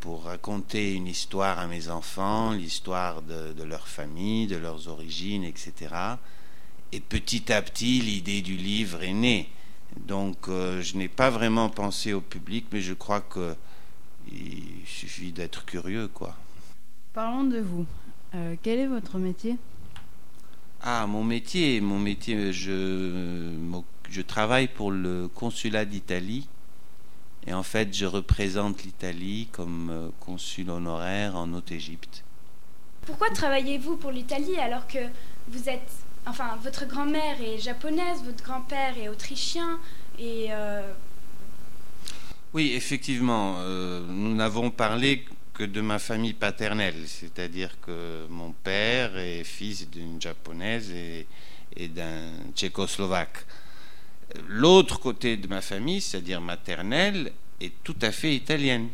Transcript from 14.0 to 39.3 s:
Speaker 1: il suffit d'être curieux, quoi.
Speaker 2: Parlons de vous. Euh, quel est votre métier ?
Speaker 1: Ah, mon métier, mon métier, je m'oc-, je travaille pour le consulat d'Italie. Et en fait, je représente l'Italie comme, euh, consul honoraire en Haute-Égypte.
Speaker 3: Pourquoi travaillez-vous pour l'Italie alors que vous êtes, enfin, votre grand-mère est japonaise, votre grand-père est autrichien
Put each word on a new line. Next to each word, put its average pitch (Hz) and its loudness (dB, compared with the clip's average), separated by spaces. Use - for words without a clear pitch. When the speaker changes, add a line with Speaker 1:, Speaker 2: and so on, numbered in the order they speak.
Speaker 1:
il - -4
suffit - -2
d'être 85 -2
curieux, 92 -2
quoi. - -2
Speaker 2:
Parlons 233 0
de 240 2
vous. 175 0
Euh, 170 -2
quel 226 2
est 269 2
votre 202 0
métier ? 185 0
Speaker 1:
Ah, 117 0
mon 107 0
métier, 117 2
mon 101 2
métier, 101 0
je 92 0
m'oc-, 87 -2
je 95 -2
travaille 117 2
pour 104 -2
le 90 0
consulat 107 -2
d'Italie. 101 -2
Et 90 -2
en 95 -2
fait, 104 0
je 98 0
représente 98 0
l'Italie 95 -4
comme, 85 -2
euh, 82 -4
consul 90 -4
honoraire 87 -2
en 85 -2
Haute-Égypte. 85 -4
Speaker 3:
Pourquoi 403 2
travaillez-vous 277 2
pour 277 2
l'Italie 277 2
alors 247 2
que 269 0
vous 240 2
êtes, 247 2
enfin, 240 2
votre 269 2
grand-mère 285 4
est 220 4
japonaise, 302 4
votre 240 4
grand-père 262 4
est 214 4
autrichien 330 4